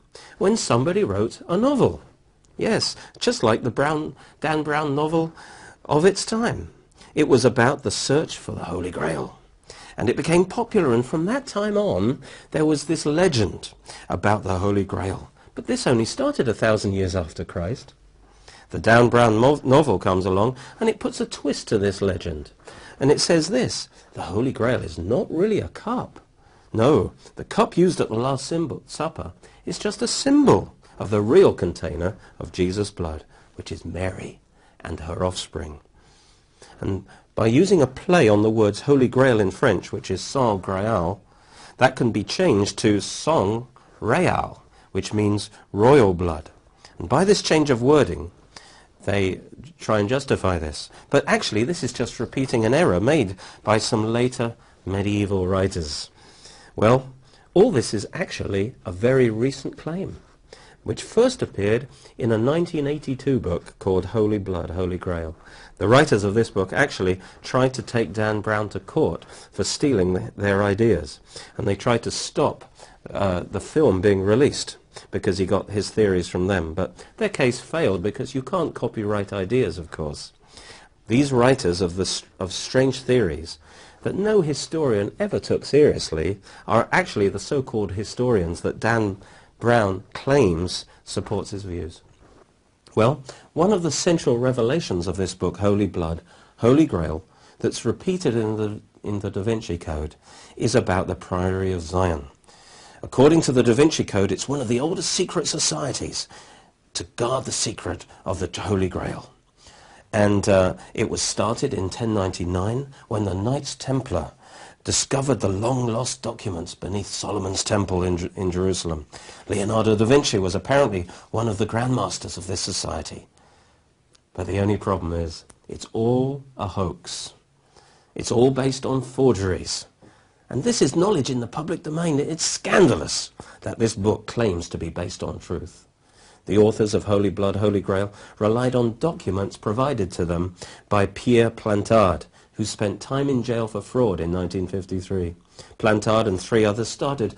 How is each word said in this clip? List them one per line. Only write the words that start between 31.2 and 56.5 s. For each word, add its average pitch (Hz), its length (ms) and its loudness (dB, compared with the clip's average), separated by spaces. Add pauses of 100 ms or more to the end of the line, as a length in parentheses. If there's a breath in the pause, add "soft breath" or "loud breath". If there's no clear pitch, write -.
real 135 320 8
container 85 640 -4 (220 loud breath)
of 87 120 -12
Jesus' 92 380 -2
blood, 80 340 -8 (320 soft breath)
which - 160 -14
is 80 140 -12
Mary 87 540 -8 (400 soft breath)
and 78 220 -10
her 82 220 -6
offspring." 82 580 -6 (1000 soft breath)
And 95 240 -6 (300 loud breath)
by 110 120 2
using 165 340 4
a 127 60 4
play 175 400 2
on 104 140 6
the 110 80 4
words 107 320 2
Holy 139 260 4
Grail 123 320 4
in 95 120 2
French, - 400 0
which 101 200 -8
is 92 100 -4
Sang 117 360 0
Graal, 95 640 -2 (560 loud breath)
that 131 180 4
can 123 160 2
be 104 120 -2
changed 117 560 2
to 104 200 4
Sang 117 680 -2 (320 soft breath)
Real, 127 640 0 (280 soft breath)
which 95 220 -4
means 104 360 0 (220 loud breath)
royal 110 420 6
blood. 82 360 -4 (500 loud breath)
And 87 80 -8
by 139 160 2
this 196 180 4
change 156 280 2
of 120 120 2
wording, 92 500 2 (760 loud breath)
they 98 360 -2 (380)
try 110 200 0
and 104 100 0
justify 110 500 0
this. 78 300 -8 (200 loud breath)
But 139 180 4
actually, 156 360 0
this 165 200 -4
is 123 100 -4
just - 260 -6
repeating 123 460 -2
an 165 80 4
error 131 260 4
made 110 360 2 (280 loud breath)
by 107 140 4
some 110 340 0
later 120 440 -2 (300 soft breath)
medieval 98 640 0
writers. 92 600 -2 (680 loud breath)